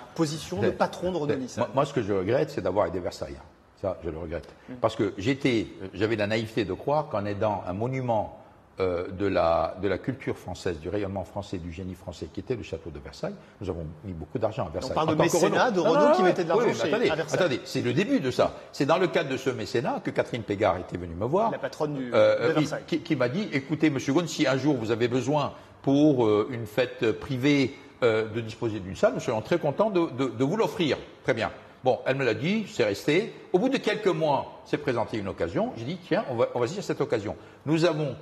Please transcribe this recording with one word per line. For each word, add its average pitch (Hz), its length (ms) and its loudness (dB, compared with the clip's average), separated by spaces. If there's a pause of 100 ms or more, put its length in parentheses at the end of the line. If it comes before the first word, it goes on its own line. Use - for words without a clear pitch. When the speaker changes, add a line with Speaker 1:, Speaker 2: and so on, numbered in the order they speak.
(160)
Speaker 1:
position 160 460 -2
de 117 60 2
Speaker 2:
Ouais. 180 40 2
Speaker 1:
patron 180 400 -2
de 180 60 -2
Renault 147 160 0
Speaker 2:
Ouais. 135 60 -2
Speaker 1:
Nissan ? 120 260 -4
Speaker 2:
Moi, - 100 -8
moi, 139 100 4
ce 151 60 -8
que 127 100 0
je 101 120 0
regrette, 117 360 2
c'est - 120 -6
d'avoir 92 260 2
aidé 87 140 -4
Versailles. 76 340 -8 (460)
Ça, 92 240 -4
je 87 40 -4
le 78 80 -8
regrette. 82 300 -8 (220)
Speaker 1:
Mm. 127 100 -14
Speaker 2:
Parce 117 160 0
que 101 220 0
j'étais, 117 500 0 (260)
j'avais 107 220 0
la 104 120 0
naïveté 110 360 -2
de 92 100 -4
croire 147 360 -2
qu'en 101 160 -4
aidant 101 420 -2
un 90 60 -4
monument, 120 680 -2 (400)
euh, 92 320 0
de 98 160 -2
la, 82 560 2
de 101 40 2
la 92 120 0
culture 127 360 -6
française, 87 440 -6
du 82 100 -8
rayonnement 98 360 -4
français, 98 340 -8
du 85 120 -10
génie 92 220 -10
français, - 400 -12
qui - 60 -8
était 120 160 -4
le 98 80 -10
château - 260 -10
de 76 80 -12
Versailles, 170 380 -10 (260)
nous 90 80 -6
avons 82 160 -4 (180)
mis 98 100 -8
beaucoup 80 260 -8
d'argent 107 260 -2
à 82 60 -8
Versailles. 92 220 -4
Speaker 1:
On - 20 0
parle 160 140 2
Speaker 2:
En - 20 4
Speaker 1:
de 156 60 2
Speaker 2:
tant 165 100 6
que 156 40 2
Speaker 1:
mécénat, 170 340 4
Speaker 2:
Renault. 233 100 2
Speaker 1:
de 170 100 2
Speaker 2:
Non, 233 60 6
Speaker 1:
Renault - 160 6
Speaker 2:
non, 302 60 8
Speaker 1:
qui 370 80 4
Speaker 2:
non, 180 60 6
Speaker 1:
mettait 180 160 4
de 165 80 0
Speaker 2:
oui, 202 60 6
Speaker 1:
l'argent 240 120 4
Speaker 2:
mais 131 40 0
Speaker 1:
chez, 117 140 -2
Speaker 2:
attendez, 208 240 2
Speaker 1:
à 156 40 0
Versailles. 151 240 -2
Speaker 2:
attendez, 156 260 2
c'est 131 180 -4
le 120 100 0
début 214 260 2
de 127 120 -2
ça. - 260 2 (140)
C'est 143 160 -2
dans 160 100 4
le 185 80 2
cadre 160 240 0
de 131 80 -2
ce 135 140 -2
mécénat 120 520 -2
que 143 60 -4
Catherine 120 320 -2
Pégard 101 380 2
était - 180 -8
venue 85 160 -8
me 92 120 -4
voir, 196 260 2
Speaker 1:
La - 80 -6
patronne 151 340 -4
du, 131 220 -6
Speaker 2:
euh, 107 320 6
Speaker 1:
de 160 80 4
Speaker 2:
oui, 156 60 4
Speaker 1:
Versailles. 131 260 -2
Speaker 2:
qui, 156 140 -2
qui 156 140 0
m'a 123 140 2
dit, « 190 240 -2
Écoutez, 151 380 2
monsieur 135 200 -2
Ghosn, 165 140 4
si 147 220 0
un 131 100 4
jour 139 180 2
vous 110 140 -2
avez 117 180 2
besoin 127 460 0 (300)
pour, 139 420 6
euh, 107 240 4
une 117 160 -6
fête 120 540 0
privée, 135 560 2 (260)
euh, 110 260 4
de 107 140 -6
disposer 110 380 -4
d'une 92 160 -10
salle, 226 180 4
nous 190 60 -4
serions 110 240 -2
très 175 160 0
contents 196 320 0
de, 170 160 2 (100)
de, 131 120 0
de 113 140 0
vous 165 140 0
l'offrir. » 170 400 0 (260)
Très 131 120 2
bien. 104 160 0 (320)
Bon, 123 220 4
elle 135 100 2
me 139 80 -2
l'a 113 100 4
dit, 185 380 -2
c'est 117 140 2
resté. 147 480 0 (180)
Au 180 80 4
bout 247 80 2
de 262 80 0
quelques 208 320 0
mois, 156 560 0
s'est - 140 -4
présentée 117 400 -2
une 98 100 -4
occasion. 95 480 -2
J'ai 117 80 -8
dit, « 165 140 -6 (100)
Tiens, 185 240 0
on 120 40 -4
va, 123 200 4
on 123 60 0
va 120 60 2
saisir 185 140 -6
cette 151 200 -2
occasion. » 107 340 -2 (300)
Nous 156 180 2
avons 151 380 0